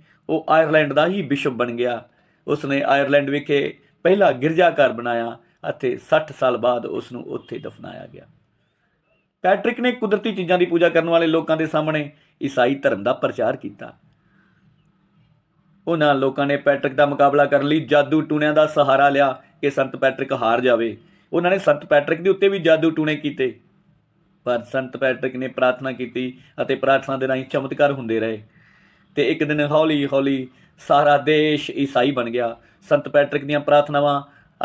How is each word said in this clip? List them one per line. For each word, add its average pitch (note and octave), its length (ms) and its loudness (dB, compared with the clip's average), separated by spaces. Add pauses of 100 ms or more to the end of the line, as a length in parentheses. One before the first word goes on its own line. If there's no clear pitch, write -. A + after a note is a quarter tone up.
(280)
ਉਹ D#3+ 200 -4
ਆਇਰਲੈਂਡ D#3 440 2
ਦਾ D3+ 140 2
ਹੀ F#3+ 160 -2
ਬਿਸ਼ਪ C#3 280 -4
ਬਣ A#2+ 220 -4
ਗਿਆ। A#2+ 360 -4 (380)
ਉਸ D3 180 -4
ਨੇ C#3 180 -2
ਆਇਰਲੈਂਡ C#3 480 2
ਵਿਖੇ C#3+ 480 -2 (240)
ਪਹਿਲਾ F#3 300 4
ਗਿਰਜਾ D#3+ 380 2
ਘਰ C3 220 2
ਬਣਾਇਆ A#2 460 -6 (300)
ਅਤੇ B2+ 280 -4
ਸੱਠ D#3 360 -2
ਸਾਲ B2+ 240 -2
ਬਾਅਦ A#2+ 300 -2
ਉਸ - 260 -10
ਨੂੰ A#2+ 120 -14
ਉੱਥੇ - 340 -12
ਦਫਨਾਇਆ - 480 -16
ਗਿਆ। - 200 -20 (1160)
ਪੈਟਰਿਕ G3+ 380 0
ਨੇ B3 120 0
ਕੁਦਰਤੀ G#3 420 -2
ਚੀਜ਼ਾਂ F3+ 240 0
ਦੀ F3 80 2
ਪੂਜਾ E3+ 220 2
ਕਰਨ E3 200 0
ਵਾਲੇ E3 180 2
ਲੋਕਾਂ D#3+ 300 0
ਦੇ D#3 100 -2
ਸਾਹਮਣੇ D#3 460 -2 (300)
ਈਸਾਈ C3+ 320 0
ਧਰਮ A#2+ 280 -2
ਦਾ A#2+ 100 0
ਪ੍ਰਚਾਰ B2 440 -4
ਕੀਤਾ। A2 420 -16 (1900)
ਉਹਨਾਂ D3+ 280 2
ਲੋਕਾਂ C3+ 320 0
ਨੇ C#3+ 100 0
ਪੈਟਰਿਕ C#3 380 0
ਦਾ D3 120 4
ਮੁਕਾਬਲਾ C#3+ 380 4
ਕਰਨ C#3 220 2
ਲਈ D3+ 140 0
ਜਾਦੂ D3 400 2
ਟੂਣਿਆਂ D3+ 340 -2
ਦਾ D3+ 120 4
ਸਹਾਰਾ C#3+ 420 4
ਲਿਆ C#3 340 0 (180)
ਕਿ C#3+ 100 0
ਸੰਤ C3+ 260 -2
ਪੈਟਰਿਕ C3+ 360 -2
ਹਾਰ A#2+ 280 0
ਜਾਵੇ। A#2 360 0 (360)
ਉਹਨਾਂ E3+ 180 0
ਨੇ G3 80 2
ਸੰਤ D3 280 0
ਪੈਟਰਿਕ D#3 360 0
ਦੇ F#3+ 80 2
ਉੱਤੇ G3 180 2
ਵੀ G3 100 0
ਜਾਦੂ D#3+ 320 2
ਟੂਣੇ D#3 260 -2
ਕੀਤੇ, C3+ 440 -6 (840)
ਪਰ A#2+ 180 -2
ਸੰਤ B2+ 340 -8
ਪੈਟਰਿਕ C3 400 -4
ਨੇ B2+ 120 -8
ਪ੍ਰਾਰਥਨਾ B2+ 440 -2
ਕੀਤੀ B2+ 480 -10 (220)
ਅਤੇ C3 120 -2
ਪ੍ਰਾਰਥਨਾ C3+ 420 0
ਦੇ C3 120 -4
ਰਾਹੀਂ C3 160 -4
ਚਮਤਕਾਰ C#3+ 480 -2
ਹੁੰਦੇ A2+ 280 -4
ਰਹੇ A2 220 -6 (760)
ਤੇ C#3 140 2
ਇੱਕ D#3 140 -2
ਦਿਨ D3+ 160 -2
ਹੌਲੀ D3 460 0
ਹੌਲੀ C#3 420 -2 (300)
ਸਾਰਾ D3 400 4
ਦੇਸ਼ D3+ 520 0
ਈਸਾਈ C#3 400 0
ਬਣ B2 200 -4
ਗਿਆ। A#2 260 -4 (320)
ਸੰਤ C#3+ 200 0
ਪੈਟਰਿਕ C#3+ 360 0
ਦੀਆਂ D3 160 -2
ਪ੍ਰਾਰਥਨਾਵਾਂ C#3+ 640 2 (420)